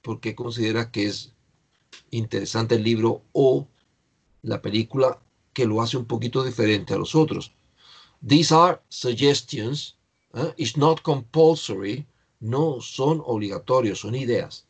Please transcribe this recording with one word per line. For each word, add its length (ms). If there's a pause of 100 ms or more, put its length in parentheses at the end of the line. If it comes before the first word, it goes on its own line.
¿Por 140
qué 180
considera 560
que 160
es 220 (840)
interesante 640
el 80
libro 380 (120)
o 320 (800)
la 140
película 600 (360)
que 120
lo 160
hace 160
un 80
poquito 380
diferente 500
a 40
los 180
otros? 360 (720)
These 300
are 380
suggestions. 1040 (420)
¿Eh? 220
It's 180
not 260
compulsory. 1040 (360)
No 380
son 420
obligatorios, 800
son 140
ideas. 540